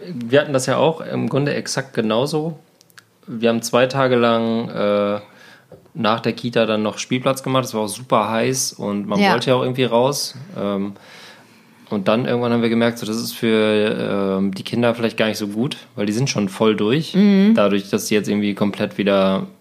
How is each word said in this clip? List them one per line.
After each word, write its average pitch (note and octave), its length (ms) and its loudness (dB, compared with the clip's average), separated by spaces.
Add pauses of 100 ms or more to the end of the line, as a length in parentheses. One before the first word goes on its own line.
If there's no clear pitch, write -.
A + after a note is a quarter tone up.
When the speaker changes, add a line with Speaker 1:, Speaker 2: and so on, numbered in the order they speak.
(140)
Speaker 1:
wir B2 280 2
hatten D3 120 -4
das C3 140 0
ja B2+ 100 0
auch D3+ 240 2
im B2 280 -4
Grunde C#3+ 260 0
exakt - 380 -6
genauso. D3 640 -2 (680)
Wir A#2 220 0
haben A2+ 120 0
zwei A#2 260 2
Tage C3 280 2
lang, A2+ 540 2
äh, G#2 500 0 (760)
nach A#2 260 0
der A#2 140 -2
Kita A#2 320 0
dann G#2+ 180 0
noch G#2 140 -2
Spielplatz C3 460 -2
gemacht. C3 220 0
Es - 80 -10
war G#2+ 80 -2
auch G#2+ 60 -2
super G#2+ 420 0
heiß B2 440 -2
und G2+ 340 -4
man G#2 120 0
Speaker 2:
Ja. G3+ 140 4
Speaker 1:
wollte B2+ 180 0
ja B2+ 40 6
auch B2+ 80 0
irgendwie B2+ 220 0
raus. A#2+ 500 0 (220)
Ähm, G2+ 360 -4 (960)
und G#2 180 -2
dann A2 180 2
irgendwann A#2+ 280 0
haben A#2 80 2
wir A#2 80 2
gemerkt, A#2 300 2
so, - 60 -8
das G#2+ 120 -4
ist A#2+ 160 -6
für, G#2+ 1080 0
ähm, G2 140 -2
die F#2+ 100 -10
Kinder A#2+ 300 0
vielleicht A2+ 240 -2
gar A2 100 2
nicht G#2 100 -4
so G#2+ 100 -6
gut, A2+ 300 -4 (180)
weil G#2 100 -2
die G#2 80 0
sind C3 160 0
schon G#2 200 -2
voll A2 260 2
durch, A2+ 400 -2
Speaker 2:
Mhm. G3+ 400 6
Speaker 1:
dadurch, G3+ 340 2
dass - 180 -2
sie G#2+ 80 2
jetzt G2+ 140 2
irgendwie G#2 240 0
komplett G2+ 440 -2
wieder F#2+ 500 2 (140)